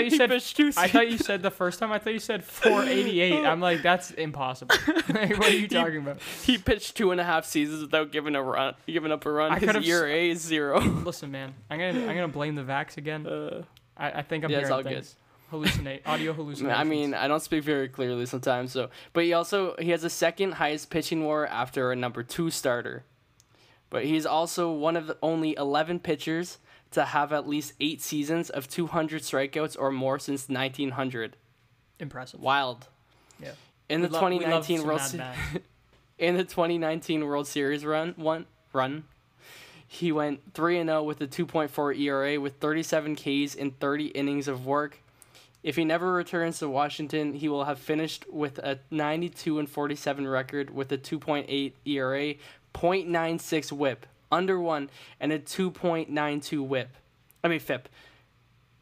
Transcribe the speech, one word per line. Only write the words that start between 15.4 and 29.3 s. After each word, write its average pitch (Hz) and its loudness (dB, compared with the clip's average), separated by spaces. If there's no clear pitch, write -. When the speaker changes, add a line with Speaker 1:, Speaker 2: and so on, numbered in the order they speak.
Speaker 1:
Hallucinate, 147 -2
audio 156 -2
Speaker 2:
<laughs> - -2
Speaker 1:
hallucinations. 143 -2
Speaker 2:
I - 4
mean, 147 2
I 120 2
don't 156 2
speak 156 -2
very 143 0
clearly 123 -2
sometimes, 127 0
so. 127 -2
But 170 2
he 170 4
also, 170 2
he 165 0
has 165 2
the 165 -2
second 170 2
highest 147 -2
pitching 160 0
war 151 2
after 127 0
a 127 0
number 123 -2
two 165 -2
starter. 123 -2
But 123 0
he's 151 2
also 165 0
one 156 2
of 160 -2
the 156 -6
only 160 2
eleven 156 0
pitchers 165 -4
to 151 4
have 147 0
at 147 0
least 147 -2
eight 147 0
seasons 160 -2
of 135 -6
two 170 -4
hundred 156 -2
strikeouts 147 -2